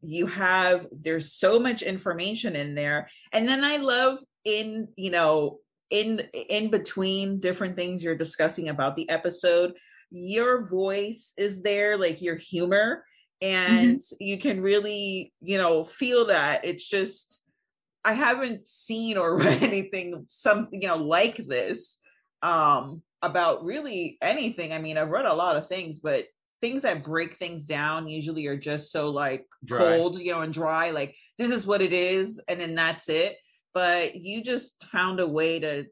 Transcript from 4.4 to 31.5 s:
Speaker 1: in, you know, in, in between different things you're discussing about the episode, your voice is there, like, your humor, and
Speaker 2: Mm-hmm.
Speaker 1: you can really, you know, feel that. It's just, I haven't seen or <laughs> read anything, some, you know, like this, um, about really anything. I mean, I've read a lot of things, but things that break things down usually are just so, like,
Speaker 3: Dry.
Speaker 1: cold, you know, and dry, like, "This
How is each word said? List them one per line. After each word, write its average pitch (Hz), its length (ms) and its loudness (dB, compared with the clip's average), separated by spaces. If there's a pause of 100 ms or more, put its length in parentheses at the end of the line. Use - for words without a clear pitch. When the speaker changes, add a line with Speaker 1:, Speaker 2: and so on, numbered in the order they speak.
Speaker 1:
in, 220 520 -4
you 190 140 -4
know, 156 480 4 (320)
in, 220 300 0 (140)
in 214 360 -2
between 196 680 -2
different 180 360 -2
things 180 280 -4
you're 165 100 -2
discussing 160 540 -2
about 143 280 -2
the 160 120 -6
episode, 175 680 2 (360)
your 214 560 0
voice 196 720 -2
is 196 240 -2
there, 208 340 2
like, 170 240 0
your 170 160 -2
humor, 185 680 0 (360)
and 214 600 4
Speaker 2:
Mm-hmm. - 200 -10
Speaker 1:
you 196 180 -4
can 202 220 0
really, 202 800 0
you 190 180 -2
know, 170 260 4
feel 247 420 2
that. 151 380 2
It's - 240 -6
just, - 560 -4 (600)
I 220 80 4
haven't 247 560 0
seen 226 480 -4
or 170 200 2
<laughs> - 20 2
read 147 240 4
anything, 190 680 -2
some, 214 440 2
you 190 160 -4
know, 165 80 2
like 170 400 2
this, 123 640 -4 (440)
um, 151 600 2 (200)
about 165 420 2
really 214 560 -6
anything. 196 520 -2
I 160 60 -4
mean, 156 200 -4
I've 156 120 0
read 233 140 0
a 180 100 2
lot 165 220 2
of 151 100 -4
things, 165 320 -8
but 139 280 -2 (340)
things 247 220 -4
that 175 220 0
break 160 300 -4
things 170 300 -10
down 156 440 -4
usually 156 380 -6
are 143 100 -4
just 147 360 -6
so, 151 180 -2
like, 139 340 -2 (200)
Speaker 3:
Dry. 120 140 -2 (180)
Speaker 1:
cold, 175 240 2
you 175 120 -2
know, 165 100 -2
and 156 100 -4
dry, 160 380 0
like, 143 240 -4 (220)
"This 240 140 0